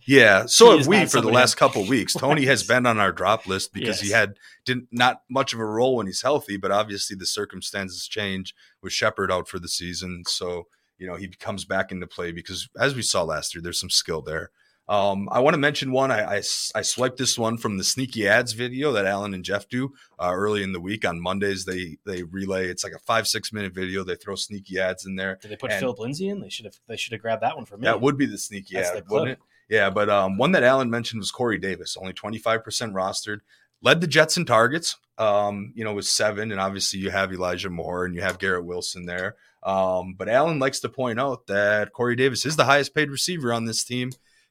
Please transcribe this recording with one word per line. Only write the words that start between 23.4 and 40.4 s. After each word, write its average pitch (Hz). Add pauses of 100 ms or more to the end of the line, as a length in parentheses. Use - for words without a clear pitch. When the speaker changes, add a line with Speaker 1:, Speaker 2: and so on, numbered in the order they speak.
Speaker 1:
minute 101
video. 92
They 90
throw 101
sneaky 95
ads 92
in 95
there. 95
Speaker 2:
Did 107
they 101
put 123
Speaker 1:
And 98
Speaker 2:
Philip 113
Lindsay 143
in? 196
They 95
should 110
have, - (120)
they 110
should -
have 110
grabbed 113
that 143
one 120
for 101
me. 120
Speaker 1:
That 110
would 139
be 139
the 104
sneaky 98
Speaker 2:
That's 90
Speaker 1:
ad, 90 (120)
Speaker 2:
the 104
Speaker 1:
wouldn't 127
Speaker 2:
clip. - (220)
Speaker 1:
it? 107
Yeah, 98
but, 104
um, 98
one 160
that 147
Alan 127
mentioned 113
was 95
Corey 113
Davis, 90
only 92
twenty-five 113
percent 110
rostered. 95 (420)
Led 151
the 180
Jets 156
in 170
targets, 123 (220)
um, 101
you 113
know, 107
with 98
seven, 107
and 98
obviously 98
you 92
have 98
Elijah 90
Moore 87
and 90
you 87
have 92
Garrett 92
Wilson 87
there. 92 (260)
Um, 92
but 95
Alan 147